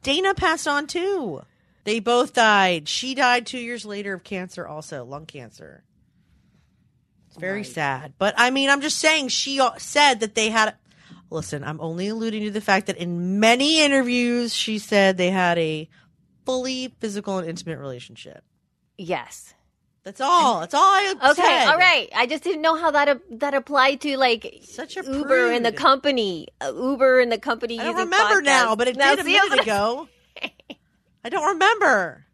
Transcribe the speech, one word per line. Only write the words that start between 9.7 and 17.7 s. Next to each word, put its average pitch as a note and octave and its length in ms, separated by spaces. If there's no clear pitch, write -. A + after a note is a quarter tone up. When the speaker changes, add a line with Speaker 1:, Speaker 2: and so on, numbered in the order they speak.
Speaker 1:
said C#4 420
that A3 140
they A3 160
had, A3 240
listen, D#3 340
I'm D3+ 160
only E3+ 280
alluding A3 360
to G#3+ 60
the G#3 100
fact F#3+ 260
that F#3+ 100
in F3 440
many C4+ 420
interviews A#3+ 720
she G#3+ 240
said G3 380
they F3+ 140
had F3+ 280
a D#3 300
fully B3+ 540
physical G3+ 380
and E3 100
intimate E3 300